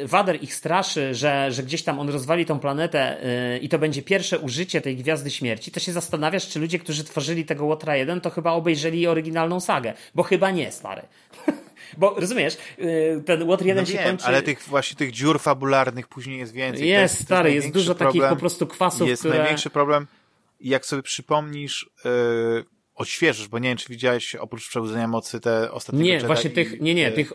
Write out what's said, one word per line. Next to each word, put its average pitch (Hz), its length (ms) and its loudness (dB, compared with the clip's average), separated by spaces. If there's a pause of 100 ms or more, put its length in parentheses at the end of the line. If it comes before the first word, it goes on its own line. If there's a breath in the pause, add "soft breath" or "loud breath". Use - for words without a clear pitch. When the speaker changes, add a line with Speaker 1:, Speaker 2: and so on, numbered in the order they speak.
Speaker 1:
Vader 180 380 2
ich - 120 -10
straszy, 156 600 0
że, 139 380 2
że 135 100 -4
gdzieś 143 200 -4
tam 143 180 -2
on 143 80 -2
rozwali 147 380 0
tą 151 120 0
planetę, 143 640 0
e, 123 360 0
i 139 100 -6
to 160 100 0
będzie 147 240 0
pierwsze 185 360 0
użycie 151 420 -2
tej 131 160 -4
Gwiazdy 143 340 -2
Śmierci, 113 400 -4
to 170 100 -6
się 180 120 -6
zastanawiasz, 170 560 -2
czy 160 120 -6
ludzie, 165 180 -2
którzy 156 260 -6
tworzyli 160 400 -4
tego 147 200 -4
Łotra 151 320 0
jeden, 156 240 -2
to 175 100 -4
chyba 165 220 -2
obejrzeli 165 540 0
oryginalną 165 540 0
sagę, 135 340 -2 (200 loud breath)
bo 170 80 2
chyba 185 280 4
nie, 156 220 -2
stary. - 300 -12 (440 loud breath)
<laughs> - 60 0 (460 loud breath)
Bo, 190 200 4
rozumiesz, 175 380 0 (220 loud breath)
e, 160 420 2
ten 165 220 0
Łotr 180 240 2
jeden 190 180 4
Speaker 2:
No 185 60 -4
Speaker 1:
się 196 80 -2
Speaker 2:
wiem, 180 80 0
Speaker 1:
kończy - 180 0
Speaker 2:
ale 131 180 4
tych 143 200 -2
właśnie 143 340 -2
tych 135 160 -2
dziur 143 280 2
fabularnych 131 680 2
później 131 300 -12
jest 117 140 -12
więcej. 131 280 -4
To 151 60 0
Speaker 1:
Jest, 196 160 6
Speaker 2:
jest, 185 100 4
to - 60 -2
jest - 60 -4
Speaker 1:
stary, 170 280 4
jest 143 140 2
Speaker 2:
największy 156 140 0
Speaker 1:
dużo 175 140 2
takich 139 180 2
Speaker 2:
problem. 135 180 4
Speaker 1:
po 135 100 2
prostu 170 260 0
kwasów, 175 420 0
Speaker 2:
Jest 123 140 0
Speaker 1:
które 156 160 2
Speaker 2:
największy 151 320 0
problem, 147 360 2 (540 soft breath)
jak 131 260 0
sobie 139 160 -4
przypomnisz, 147 880 -4 (140)
e, 123 40 0 (840)
odświeżysz, 120 540 0
bo 113 100 -6
nie 123 100 -2
wiem, 123 100 -2
czy - 100 -10
widziałeś 123 460 0
oprócz 117 340 -10
Przebudzenia 113 400 -2
Mocy 113 320 -4
te 113 320 0
ostatnie 135 320 -2
Speaker 1:
Nie, 180 80 4
Speaker 2:
Jedi 131 140 0
Speaker 1:
właśnie 120 240 2
Speaker 2:
i, - 20 -12
Speaker 1:
tych, 117 280 -2
nie, 160 140 2
nie, 156 140 2
Speaker 2:
e, 110 40 -2
Speaker 1:
tych 143 220 -2